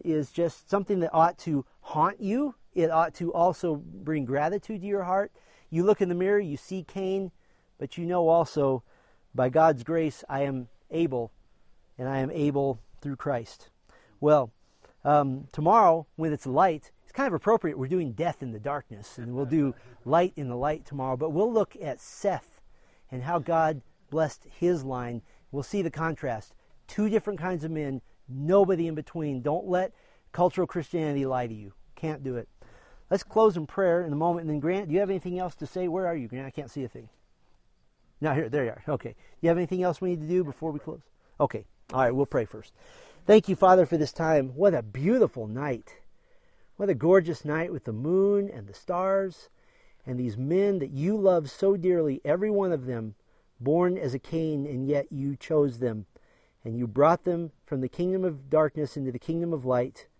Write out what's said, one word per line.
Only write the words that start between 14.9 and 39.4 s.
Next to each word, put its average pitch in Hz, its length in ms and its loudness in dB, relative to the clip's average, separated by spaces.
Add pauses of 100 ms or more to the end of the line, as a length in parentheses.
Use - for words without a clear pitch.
um, 139 480 2
tomorrow, 165 540 4 (100)
when 156 160 -2
it's 147 140 -4
light, 151 460 2 (120)
it's - 80 -20
kind 277 160 -2
of 196 60 -4
appropriate 180 440 2
we're 131 100 -4
doing 156 260 -2
death 156 280 -4
in 127 100 -8
the 107 80 -10
darkness, 117 580 -8
and 123 180 -10
we'll 135 100 -2
do 139 280 2 (320)
light 175 320 2
in 143 100 -6
the 120 80 -6
light 147 300 -4
tomorrow. 131 320 -4
But 156 140 -2
we'll 202 200 2
look 214 300 0
at 143 180 -8
Seth - 640 -6 (500)
and 127 120 -8
how 170 160 -2
God 156 420 0 (300)
blessed 156 340 -2
his 170 400 -2
line. 120 360 -6 (300)
We'll 139 120 -4
see 202 180 -4
the 165 100 -2
contrast. 147 640 -6 (340)
Two 214 220 -2
different 202 300 -2
kinds 170 260 -4
of 160 60 -6
men, 143 300 -6 (280)
nobody 165 580 2
in 160 80 -6
between. 147 460 -6
Don't 147 260 -2
let 185 260 0 (380)
cultural 180 340 2
Christianity 151 600 -2
lie 127 220 -2
to 113 60 -10
you. 104 200 -14 (220)
Can't 151 280 -8
do 127 140 -6
it. 110 100 -8 (600)
Let's 190 140 2
close 220 320 4
in 156 120 -4
prayer 180 380 2
in 151 80 -4
a 143 40 -2
moment. 170 240 0
And 160 80 -4
then, 151 120 -2
Grant, 180 260 -2
do 147 60 -2
you 185 80 4
have 196 80 0
anything 180 300 -4
else 180 160 -6
to 156 120 -10
say? 180 220 -4
Where 180 180 -2
are 170 80 -2
you, 127 140 -6
Grant? 131 180 -10
I 131 40 -14
can't 139 200 -12
see 135 140 -8
a 110 40 -8
thing. 117 200 -18 (1120)
Now, 147 140 0
here, 135 160 0
there 139 160 0
you 110 60 -2
are. - 160 -14
Okay. 123 280 -4 (260)